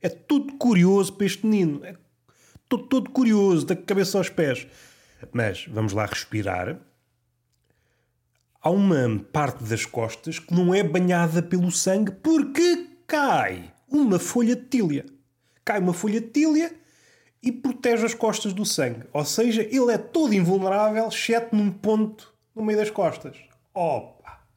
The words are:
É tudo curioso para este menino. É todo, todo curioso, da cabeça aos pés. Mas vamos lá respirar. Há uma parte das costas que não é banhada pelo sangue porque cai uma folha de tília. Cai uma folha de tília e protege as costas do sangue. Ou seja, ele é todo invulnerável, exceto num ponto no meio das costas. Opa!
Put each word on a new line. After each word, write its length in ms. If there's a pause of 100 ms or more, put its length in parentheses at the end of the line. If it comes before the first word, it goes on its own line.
É 80
tudo 460
curioso 580
para 140
este 200
menino. 380
É 100 (720)
todo, 160
todo 260
curioso, 560
da 100
cabeça 420
aos 100
pés. 380 (680)
Mas 340
vamos 260
lá 140
respirar. 720 (1800)
Há 100
uma 640
parte 320
das 200
costas 540
que 140
não 220
é 80
banhada 600
pelo 280
sangue 400
porque 760 (200)
cai 640 (160)
uma 300
folha 380
de 80
tília. 420 (580)
Cai 140
uma 140
folha 280
de 80
tília 460 (680)
e 100
protege 540
as 80
costas 380
do 120
sangue. 480
Ou 120
seja, 380
ele 300
é 60
todo 360
invulnerável, 720
exceto 460
num 160
ponto 640 (200)
no 100
meio 140
das 120
costas. 460 (360)
Opa! 680 (160)